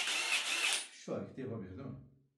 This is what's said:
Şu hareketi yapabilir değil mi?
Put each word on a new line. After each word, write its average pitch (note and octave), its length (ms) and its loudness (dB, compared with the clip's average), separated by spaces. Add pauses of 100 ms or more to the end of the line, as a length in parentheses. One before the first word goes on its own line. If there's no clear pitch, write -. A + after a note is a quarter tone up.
(920)
Şu - 240 -4
hareketi - 260 -4
yapabilir G#2+ 360 -6
değil C#3 120 -8
mi? - 60 -8 (420)